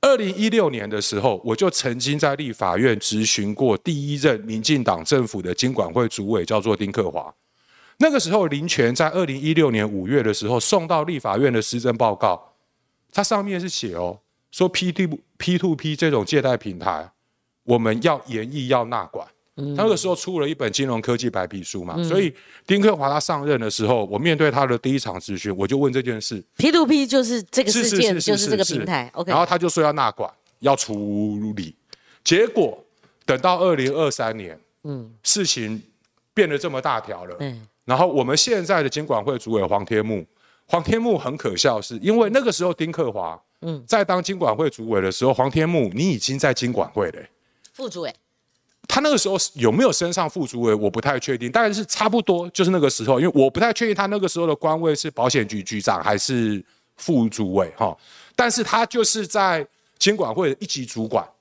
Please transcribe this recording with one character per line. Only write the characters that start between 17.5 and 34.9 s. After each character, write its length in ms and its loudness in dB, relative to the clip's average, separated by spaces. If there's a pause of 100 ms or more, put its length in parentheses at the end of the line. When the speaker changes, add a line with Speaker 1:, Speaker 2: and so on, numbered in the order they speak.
Speaker 1:
我 140 2
们 260 0
要 240 2
严 240 -8
厉 160 -6
要 180 2
纳 200 -6
管。 200 -12 (300)
Speaker 2:
嗯。 180 -8
Speaker 1:
他 100 0
那 60 4
个 60 4
时 100 -4
候 80 0
出 280 -4
了 80 -2
一 40 -4
本 200 -2
金 120 0
融 140 -2
科 160 -2
技 140 -2
白 180 -4
皮 160 -10
书 180 -10
嘛， 160 -10
Speaker 2:
嗯。 60 -4
Speaker 1:
所 160 0
以 160 0 (320)
丁 140 4
克 120 6
华 160 0
他 80 0
上 280 -4
任 120 2
的 140 -2
时 160 -2
候， 240 4
我 80 -2
面 180 2
对 140 4
他 140 2
的 120 0
第 160 -2
一 60 0
场 180 -6
质 200 -8
询， 180 -4
我 100 -2
就 120 0
问 160 2
这 80 0
件 180 -4
事。 240 -8 (140)
Speaker 2:
P 120 4
two 160 4
P 220 2
就 160 2
是 200 -2
这 200 0
个 80 0
事 200 2
件， 240 4
Speaker 1:
是， 40 -2
是， 0 -
是， 0 -
是， 120 0
Speaker 2:
就 60 2
是 120 0
这 80 0
个 80 2
平 200 -2
台。 200 -2
Speaker 1:
是。 140 -14
Speaker 2:
OK。 120 -4
Speaker 1:
然 80 4
后 60 4
他 120 0
就 120 0
说 120 0
要 120 4
纳 180 0
管， 180 -8 (300)
要 160 4
处 800 -4
理。 180 -8 (520)
结 200 4
果 320 0 (480)
等 140 2
到 200 2
二 160 4
零 180 0
二 180 2
三 240 -4
年， 240 -12 (240)
Speaker 2:
嗯。 260 -12 (140)